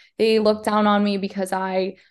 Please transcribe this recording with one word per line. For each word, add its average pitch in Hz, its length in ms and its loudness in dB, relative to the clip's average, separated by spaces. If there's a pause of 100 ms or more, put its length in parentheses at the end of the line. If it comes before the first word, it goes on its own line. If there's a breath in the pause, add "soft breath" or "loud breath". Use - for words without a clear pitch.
(180 soft breath)
they 220 220 2
look 214 240 0
down 214 240 2
on 208 160 4
me 202 140 0
because 190 340 -6
I 190 460 -4 (140)